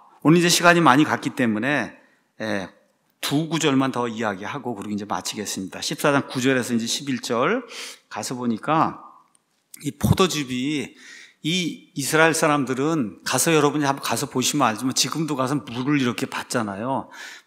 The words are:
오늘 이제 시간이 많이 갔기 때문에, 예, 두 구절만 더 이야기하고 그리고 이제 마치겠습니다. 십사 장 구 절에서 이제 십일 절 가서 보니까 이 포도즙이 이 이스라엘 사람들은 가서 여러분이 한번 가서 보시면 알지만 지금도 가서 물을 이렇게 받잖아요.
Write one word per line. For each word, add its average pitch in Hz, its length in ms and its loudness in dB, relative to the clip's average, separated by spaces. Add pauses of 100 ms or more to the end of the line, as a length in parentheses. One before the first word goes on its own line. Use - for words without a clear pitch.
(220)
오늘 160 160 8
이제 175 100 4
시간이 170 320 6
많이 143 240 6
갔기 120 320 -2
때문에, 117 600 -2 (440)
예, 104 280 -4 (520)
두 151 280 0
구절만 139 440 2
더 120 160 -4
이야기하고 110 680 -6
그리고 101 180 -8
이제 101 120 -4
마치겠습니다. 95 800 -6
십사 156 280 -2
장 139 160 0
구 - 140 -6
절에서 123 340 0
이제 113 140 0
십일 139 320 -6
절 156 440 -2 (440)
가서 107 260 -8
보니까 123 680 -2 (800)
이 143 80 -4
포도즙이 139 1040 0 (460)
이 170 520 -4
이스라엘 156 400 4
사람들은 139 880 0
가서 147 300 2
여러분이 147 300 4
한번 135 180 0
가서 120 240 -4
보시면 131 400 0
알지만 117 280 -2
지금도 147 420 -2
가서 131 180 0
물을 131 460 -2
이렇게 120 260 0
받잖아요. 113 800 -6 (380)